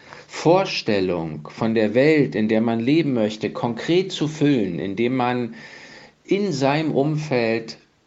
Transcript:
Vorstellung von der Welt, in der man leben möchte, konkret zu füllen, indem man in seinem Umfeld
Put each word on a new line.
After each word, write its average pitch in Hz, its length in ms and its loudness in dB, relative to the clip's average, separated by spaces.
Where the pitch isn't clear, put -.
Vorstellung 92 1160 0
von 113 240 -2
der 107 200 2
Welt, 139 400 4
in 107 140 0
der - 140 2
man 117 180 0
leben 143 320 2
möchte, 107 380 -2
konkret 165 600 -2
zu - 160 -4
füllen, 131 540 0
indem 110 340 -2
man 123 400 -2
in 196 280 0
seinem 139 400 0
Umfeld 123 840 0